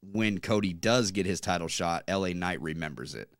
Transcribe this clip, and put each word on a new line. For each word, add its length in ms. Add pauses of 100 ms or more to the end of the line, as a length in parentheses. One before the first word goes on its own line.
(120)
when 260
Cody 340
does 380
get 160
his 140
title 280
shot, 380
L 180
A 80
Knight 300
remembers 540
it. 120 (120)